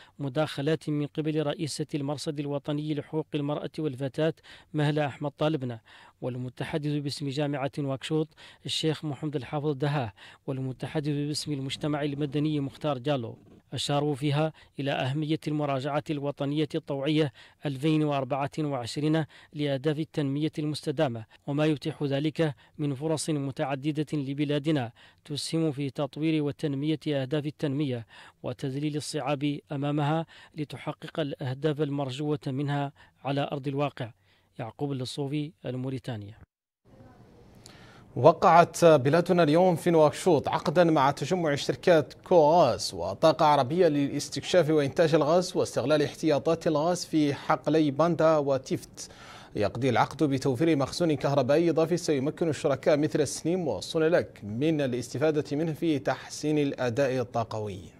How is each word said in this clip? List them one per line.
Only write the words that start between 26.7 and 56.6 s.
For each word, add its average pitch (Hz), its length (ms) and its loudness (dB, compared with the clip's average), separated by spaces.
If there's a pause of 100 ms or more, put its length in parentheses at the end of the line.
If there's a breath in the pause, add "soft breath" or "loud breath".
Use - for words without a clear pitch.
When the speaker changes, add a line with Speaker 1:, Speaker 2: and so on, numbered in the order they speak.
Speaker 1:
أهداف 139 380 -2
التنمية 139 600 -4 (380 loud breath)
وتذليل 143 520 -6
الصعاب 143 640 -4 (120)
أمامها 147 540 0 (320 loud breath)
لتحقق 151 640 -8
الأهداف 139 600 -2
المرجوة 143 680 -2
منها 143 440 -2 (320 soft breath)
على 139 280 -2
أرض 139 160 -6
الواقع. 139 440 -4 (480)
يعقوب 139 320 -6
اللصوفي، 143 600 -6 (140)
الموريتانيا. 127 680 -8 (1800 loud breath)
Speaker 2:
وقعت 170 680 8
بلادنا 165 580 6
اليوم 170 320 4
في 175 160 0
نواكشوط 151 560 4
عقداً 170 360 2
مع 147 280 6
تجمع 151 440 -2
شركات 160 580 2
كوغاز 151 800 4
وطاقة 107 520 2
عربية 147 420 4
للاستكشاف 143 840 0
وإنتاج 151 460 4
الغاز 165 420 2
واستغلال 139 440 2
احتياطات 156 640 0
الغاز 165 380 0
في 151 280 2
حقلي 151 580 2
باندا 160 460 4
وتيفت. - 720 -4 (440 loud breath)
يقضي 117 340 0
العقد 127 340 2
بتوفير 139 520 2
مخزون 151 380 0
كهربائي 143 560 2
إضافي 160 280 2
سيمكن 156 520 -2
الشركاء 147 480 2
مثل 151 240 0
السنيم 160 460 -2
وسونيلاك 156 760 0
من 143 380 0
الاستفادة 139 760 -2
منه 160 160 -2
في 151 260 0
تحسين 147 580 -4
الأداء 131 640 0